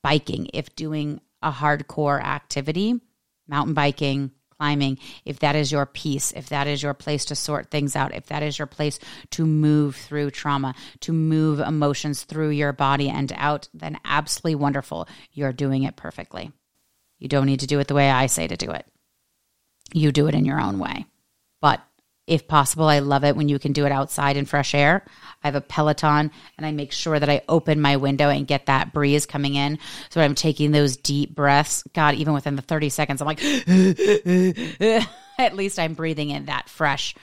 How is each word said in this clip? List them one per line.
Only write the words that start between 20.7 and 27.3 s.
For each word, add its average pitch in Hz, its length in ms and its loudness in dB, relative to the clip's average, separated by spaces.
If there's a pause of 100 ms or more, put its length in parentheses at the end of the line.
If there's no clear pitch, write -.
way. - 260 -6 (540)
But - 220 2 (440)
if 165 220 0
possible, 156 380 2
I 147 140 6
love 139 260 2
it 143 100 4
when 147 140 0
you 143 100 2
can 147 140 -2
do 143 120 2
it 139 60 2
outside 139 460 0
in 139 80 -2
fresh 143 280 0
air. 147 300 4 (400)
I 147 40 0
have 139 80 -2
a 139 60 -2
Peloton, 151 720 2 (260)
and 151 80 -8
I 156 60 -4
make 143 220 -6
sure 156 260 0
that 147 100 2
I 143 200 2